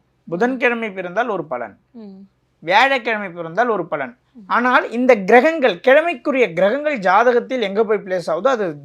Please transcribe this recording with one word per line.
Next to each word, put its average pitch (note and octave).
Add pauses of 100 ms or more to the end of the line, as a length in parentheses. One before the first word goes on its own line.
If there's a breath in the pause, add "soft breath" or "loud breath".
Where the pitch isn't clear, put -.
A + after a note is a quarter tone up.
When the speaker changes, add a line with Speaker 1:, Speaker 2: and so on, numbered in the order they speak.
(280)
Speaker 1:
புதன்கிழமை A#3 (100)
பிறந்தால் G3
ஒரு D#3+ (100)
பலன், A2+ (280)
Speaker 2:
ம். F#3+ (440)
Speaker 1:
வியாழக்கிழமை A3
பிறந்தால் F#3
ஒரு E3+
பலன். C3+ (240)
Speaker 2:
ம். G#3 (100)
Speaker 1:
ஆனால் B3+ (120)
இந்த B3+ (200)
கிரகங்கள், B3+ (120)
கிழமைக்குரிய C#4 (140)
கிரகங்கள் C#4 (120)
ஜாதகத்தில் A#3
எங்க G3
போய் G#3
பிளேஸ் F3+
ஆகுதோ F#3+
அது G#3 (200)